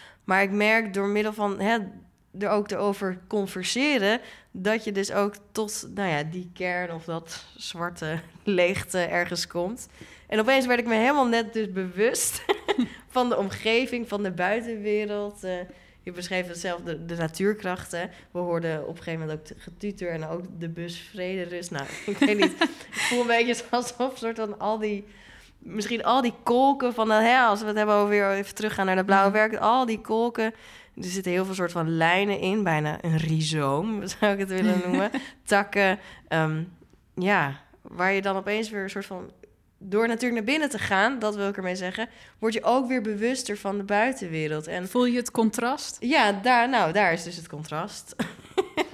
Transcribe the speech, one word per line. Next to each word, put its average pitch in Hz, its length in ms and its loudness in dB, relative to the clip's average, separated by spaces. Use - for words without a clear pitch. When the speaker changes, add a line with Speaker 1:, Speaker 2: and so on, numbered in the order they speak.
Speaker 1:
Maar 190 180 4
ik 196 80 2
merk 208 440 2
door 196 120 0
middel 208 260 0
van, 202 280 -2
hè, 226 180 2
er 202 100 -2
ook 208 220 0
erover 196 480 -2
converseren, 214 920 0
dat 214 340 -2
je 214 80 -2
dus 196 200 -2
ook 202 220 2
tot, 208 420 -6
nou 196 140 -2
ja, 147 140 0
die 175 320 -8
kern 180 400 -4
of 160 100 -10
dat 165 400 -8
zwarte 170 600 -6
<laughs> - 100 -20
leegte 185 560 2
ergens 175 480 0
komt. 185 420 -6
En 214 120 2
opeens 254 260 4
werd 247 140 4
ik 226 60 -4
me 233 80 2
helemaal 254 340 4
net 233 240 0
dus 214 200 -2
bewust 190 720 0
<laughs> - 340 -2
van 247 200 2
de 233 80 2
omgeving, 226 720 0
van 202 140 -2
de 190 80 -2
buitenwereld. 208 680 -2
Eh, 185 80 -4
je 180 100 -12
beschreef 180 360 -4
het 170 100 -10
zelf, 175 220 -4
de, 165 240 -8
de 170 120 -8
natuurkrachten. 180 920 -2
We 175 80 -6
hoorden 170 500 -2
op 165 80 -8
een - 60 -18
gegeven 165 180 -6
moment 156 180 -6
ook 156 60 -16
te-, - 140 -18
getuter 185 520 -8
en 160 160 -4
ook 170 160 -6
de 165 100 -6
bus 170 300 -8
vrede, 185 320 -4
rust. 175 280 -8
Nou, 139 140 -6
<laughs> - 60 -12
ik 202 120 -2
weet 208 220 4
niet. 185 220 2
Ik - 300 -2
voel - 280 0
een 240 60 2
beetje 233 300 4
alsof 247 480 -2
soort 226 200 -4
van 208 200 -6
al 214 200 0
die, 208 260 -4
misschien 208 460 -4
al 247 180 4
die 240 200 0
kolken 247 520 4
van, 220 140 2
de, 220 60 4
hè, 233 260 6
als 220 200 4
we 214 60 -6
het 208 100 -2
hebben 214 180 4
over 208 140 4
weer 202 220 4
even 196 240 -4
teruggaan 214 320 -2
naar 185 100 2
de 185 80 2
blauwe 196 260 6
Speaker 2:
Mhm. 214 80 2
Speaker 1:
werk, 220 180 2
al 247 300 4
die 226 140 -2
kolken, 226 520 0
er 185 80 -10
zitten 185 280 -4
heel 185 120 2
veel 190 100 -4
soort 175 180 -2
van 165 240 0
lijnen 185 440 4
in, 202 220 0
bijna 156 420 0
een 160 120 2
rhizoom, 156 920 0
<laughs> 190 140 -8
zou 208 120 4
ik 196 60 0
het 196 100 -4
willen 185 380 2
noemen. 180 240 2
Speaker 2:
<laughs> - 140 -20
Speaker 1:
Takken, 202 540 2
ehm, 156 340 0
ja, 180 460 0
waar 185 300 -2
je 196 100 0
dan 196 140 0
opeens 214 340 -4
weer 202 120 -6
een 185 80 -8
soort 196 160 -8
van, 185 240 -12
door 208 240 2
natuurlijk 233 260 0
naar 226 180 0
binnen 302 180 0
te 220 80 -6
gaan, 214 400 2
dat 214 180 -2
wil 202 120 -2
ik 202 80 -4
ermee 185 200 -4
zeggen, 185 320 -6
word 220 140 0
je 220 120 -2
ook 247 240 4
weer 254 140 0
bewuster 214 560 -2
van 196 200 -4
de 196 60 -4
buitenwereld. 170 840 0
En 180 220 -6
Speaker 2:
Voel 247 180 4
je 240 100 2
het 247 140 -2
contrast? 240 720 0
Speaker 1:
Ja, 240 320 4
daar, 240 360 4
nou, 202 240 2
daar 190 200 4
is 165 100 -2
dus 175 140 -10
het 165 120 -14
contrast. 156 680 -8
<laughs> - 40 -6